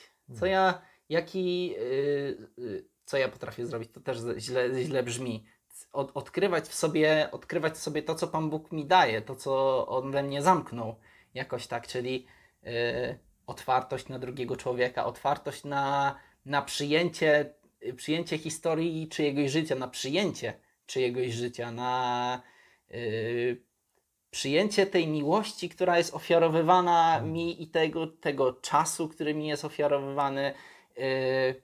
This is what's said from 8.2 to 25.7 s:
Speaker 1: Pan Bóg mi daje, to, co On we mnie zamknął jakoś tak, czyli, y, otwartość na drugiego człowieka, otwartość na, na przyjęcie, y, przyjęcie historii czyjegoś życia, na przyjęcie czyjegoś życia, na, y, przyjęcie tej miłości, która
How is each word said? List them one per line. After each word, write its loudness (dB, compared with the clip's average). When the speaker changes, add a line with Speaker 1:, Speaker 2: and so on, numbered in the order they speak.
Speaker 1:
Pan -2
Bóg -6
mi -6
daje, 6
to, -10
co 2
On -2
we 0
mnie -4
zamknął 0
jakoś -8
tak, -8
czyli, -6
y, -4
otwartość -2
na -10
drugiego -6
człowieka, -2
otwartość -4
na, 0
na 0
przyjęcie, 2
y, -6
przyjęcie -2
historii -2
czyjegoś 2
życia, 0
na -4
przyjęcie -2
czyjegoś 0
życia, -6
na, -2
y, -2
przyjęcie 2
tej 2
miłości, 0
która 2